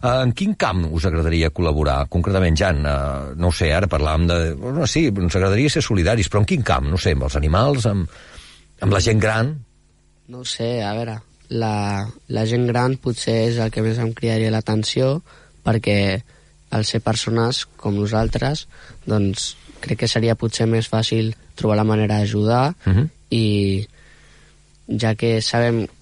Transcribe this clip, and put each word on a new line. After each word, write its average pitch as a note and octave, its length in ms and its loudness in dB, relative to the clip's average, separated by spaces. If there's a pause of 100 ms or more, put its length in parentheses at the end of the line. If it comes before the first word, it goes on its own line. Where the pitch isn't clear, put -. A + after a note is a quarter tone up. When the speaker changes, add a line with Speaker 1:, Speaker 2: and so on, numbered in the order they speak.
Speaker 1:
Eh, B2+ 200 2
en A#2+ 100 2
quin G3 220 -2
camp F2+ 360 -2
us D#2+ 140 -2
agradaria D#2+ 480 2
col·laborar? D2 560 0
Concretament, F2 480 2
Jan, D#2+ 280 2
eh, C#2 520 -4
no F2 100 0
ho F2 60 2
sé, E2+ 200 0
ara E2+ 140 2
parlàvem D#2 400 0
de, E2+ 280 0 (180)
no, D3+ 120 0
sí, D3+ 220 2
ens G2 300 0
agradaria G2+ 320 2
ser D3 120 0
solidaris, G2+ 480 2
però G#2 120 0
en - 40 4
quin F3+ 180 0
camp? C#2 240 0
No F2 100 0
sé, F2+ 160 0
amb C2+ 100 0
els C#2 140 -2
animals, G#2 480 2
amb, G2 240 0 (680)
amb G2+ 140 2
la G2 80 4
gent A2 180 2
gran? A2+ 360 0 (720)
Speaker 2:
No B2 140 -18
ho B2 40 -12
sé, A#2 380 -4
a G2+ 100 -4
veure, A2+ 260 -6 (300)
la, G#2 580 -2 (200)
la A2 180 -2
gent A#2+ 220 0
gran B2 300 0
potser A2+ 520 0
és A#2 80 -2
el A2+ 140 0
que A2 100 -4
més A2+ 160 0
em A2+ 160 -2
cridaria A2 380 0
l'atenció, A2 720 0 (420)
perquè G2+ 560 2 (480)
al A2 160 0
ser - 160 -2
persones A2+ 640 -2 (120)
com G#2 180 -4
nosaltres, A2 720 -2 (400)
doncs, G2+ 480 -2 (240)
crec - 200 -4
que A#2+ 80 0
seria A2+ 280 0
potser A#2 320 -2
més A2+ 240 0
fàcil A2 420 0 (220)
trobar G#2+ 220 0
la G#2+ 80 2
manera G#2+ 340 2
d'ajudar, A2+ 560 2 (100)
Speaker 1:
Mhm. G#2 240 2 (220)
Speaker 2:
i G2+ 560 0 (1000)
ja A2 280 0
que A2+ 260 0
sabem A#2 440 0 (160)